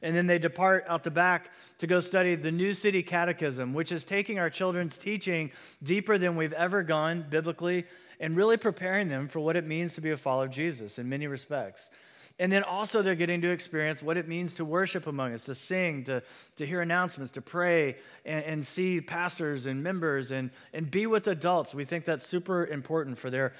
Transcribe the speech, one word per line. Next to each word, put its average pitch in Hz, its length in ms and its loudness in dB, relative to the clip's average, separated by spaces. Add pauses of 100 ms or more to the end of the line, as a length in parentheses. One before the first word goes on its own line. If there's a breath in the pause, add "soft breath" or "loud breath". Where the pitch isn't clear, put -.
and 165 160 0
then 175 100 4
they 175 120 6
depart 175 500 4
out 170 160 0
the 170 60 -2
back 175 400 4 (260 loud breath)
to 170 100 -4
go 175 140 4
study 180 360 4
the 156 140 -2
New 180 220 2
City 190 300 2
Catechism, 160 720 0
which 160 180 -2
is 165 100 -4
taking 202 360 -2
our 170 100 0
children's 175 480 -2
teaching 180 540 -2 (320 loud breath)
deeper 202 340 2
than 180 200 2
we've 160 180 0
ever 180 280 2
gone 160 460 0
biblically 170 560 0 (340 loud breath)
and 160 160 -2
really 214 220 6
preparing 190 540 0
them 139 180 -2
for 160 120 -4
what 160 160 2
it 156 100 0
means 165 300 -2
to 165 40 -10
be 156 100 -2
a 151 60 0
follower 135 300 0
of 131 40 -8
Jesus 127 480 -4
in 123 80 -6
many 143 200 -4
respects. 135 640 -8 (480 loud breath)
And 185 120 2
then 196 120 6
also 202 400 0
they're 190 120 4
getting 170 280 0
to 175 80 2
experience 156 520 -2
what 160 140 0
it 170 100 -2
means 165 280 -4
to 170 100 -6
worship 175 420 0
among 135 280 -2
us, 113 100 -10
to 139 100 -8
sing, 170 500 -2
to, 127 180 -2 (340 loud breath)
to 151 80 -6
hear 175 160 -2
announcements, 170 520 0
to 131 100 -10
pray, 170 540 2 (280 loud breath)
and, 156 220 -4
and 156 200 -4
see 185 360 0
pastors 160 640 -4
and 135 160 -4
members 156 480 -2
and, 131 180 -4 (240 loud breath)
and 156 180 -6
be 202 160 0
with 220 220 2
adults. 170 460 2
We 143 100 -6
think 165 220 -6
that's 156 200 -2
super 180 380 0
important 143 540 -4
for 127 100 -8
their 131 320 0